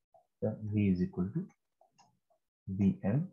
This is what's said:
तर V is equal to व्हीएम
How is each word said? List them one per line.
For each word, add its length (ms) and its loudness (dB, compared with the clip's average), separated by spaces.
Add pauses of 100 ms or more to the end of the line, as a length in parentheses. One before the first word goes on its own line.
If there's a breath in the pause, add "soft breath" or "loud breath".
(160)
तर 320 -6
V 260 -6
is 260 4
equal 360 -2
to 40 -4 (1300)
व्हीएम 500 2 (140)